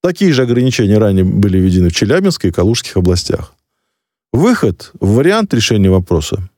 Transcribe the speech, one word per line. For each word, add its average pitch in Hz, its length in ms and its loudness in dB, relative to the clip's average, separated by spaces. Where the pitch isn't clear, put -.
Такие 180 300 0
же 131 100 2
ограничения 120 560 0
ранее 98 260 2
были 95 340 0
введены 92 300 2
в 85 40 -2
Челябинской 165 580 0
и - 20 -10
Калужских 98 440 -2
областях. - 560 -2
Выход, 147 680 0
вариант 160 520 0
решения 104 380 0
вопроса? 90 680 -2